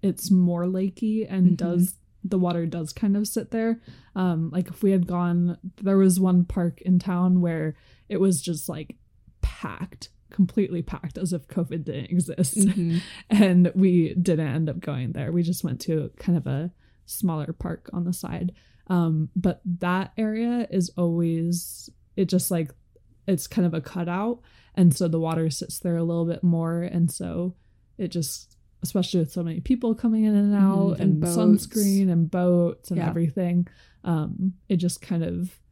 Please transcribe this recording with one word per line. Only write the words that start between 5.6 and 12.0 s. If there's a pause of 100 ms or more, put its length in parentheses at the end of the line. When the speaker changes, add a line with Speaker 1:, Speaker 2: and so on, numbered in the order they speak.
Speaker 1:
there
was
one
park
in
town
where (320)
it
was
just,
like, (460)
packed, (200)
completely
packed,
as
if
covid
didn't